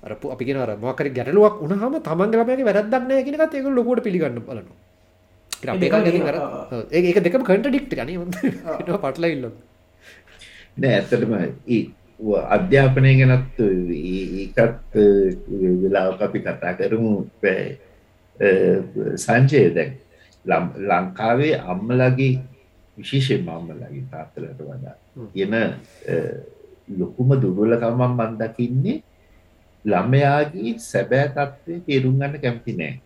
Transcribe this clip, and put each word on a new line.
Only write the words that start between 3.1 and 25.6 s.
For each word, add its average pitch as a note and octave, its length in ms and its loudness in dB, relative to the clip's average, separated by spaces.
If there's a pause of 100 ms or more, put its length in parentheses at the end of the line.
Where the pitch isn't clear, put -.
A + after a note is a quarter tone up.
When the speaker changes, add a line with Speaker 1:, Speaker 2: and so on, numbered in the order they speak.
Speaker 1:
කියන C#4+ 140 -6
එකත් D#4+ 160 2
ඒගොල්ලෝ C4+ 300 0
ලොකුවට A#3+ 200 0
පිළිගන්න D#3+ 360 -2
බලනවා. A2 380 -14 (760)
ඉතින් - 180 -10
Speaker 2:
ඒ - 60 -2
Speaker 1:
අපේ F#3 60 0
Speaker 2:
දෙකම G#3 180 4
Speaker 1:
එකක් F#3 80 2
ඉතින් E3+ 140 2
අර, D3 120 -2
Speaker 2:
තියෙනවා. C#3 160 -6
ඔව්, - 240 -12
ඔව්. A#2+ 60 -6
Speaker 1:
ඔව්, G#2 120 -10
ඒක, F3 140 4
ඒක F3+ 180 4
දෙකම A#3 220 0
කොන්ට්‍රැඩික්ට් G#3 480 0
එක B2 120 -4
නේ. F3 120 -8
Speaker 2:
ඔව්. F3 100 -8 (280)
Speaker 1:
<laughs> - 320 -8
ඒවා F3+ 160 -2
පටලවිල්ල. C#3+ 420 -2 (1300)
Speaker 3:
නෑ, C3 160 2
ඇත්තටම A2 440 0
ඒ, F#2+ 420 -2 (400)
ව-, G#2 300 0
අධ්‍යාපනය C3+ 680 6
ගැනත් B2+ 440 4
ඒ, F2+ 400 0 (400)
ඒකත්, - 180 -4
අ, A2 480 4 (720)
වෙලාවක F#2+ 440 0
අපි G2+ 180 -2
කතා E2+ 340 -6
කරමු. A2 420 0 (280)
ඒ, F#2+ 340 0 (640)
අ, G#2 80 4 (680)
සංජය, B2 540 4
දැන් D2 280 -2 (480)
ලම්-, F2 300 0 (140)
ලංකාවේ A2 720 0
අම්මලාගේ, B2+ 760 0 (640)
විශේෂයෙන්ම G#2 520 -2
අම්මලාගේ D2+ 600 -12
තාත්තලාට D#2 500 -14
වඩා D2 340 -14 (140)
Speaker 1:
හ්ම්. A#2+ 160 -18
Speaker 3:
තියෙන, G2 280 -4
අ, - 640 -4 (840)